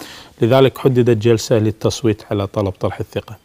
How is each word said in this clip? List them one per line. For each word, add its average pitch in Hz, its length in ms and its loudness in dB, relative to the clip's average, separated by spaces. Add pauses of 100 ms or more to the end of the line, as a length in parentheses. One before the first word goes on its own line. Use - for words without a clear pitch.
(420)
لذلك 127 360 4
حددت 123 400 2
جلسة 113 400 0
للتصويت 107 760 -2
على 101 160 -2
طلب 101 320 -4
طرح 98 200 -6
الثقة. - 460 -12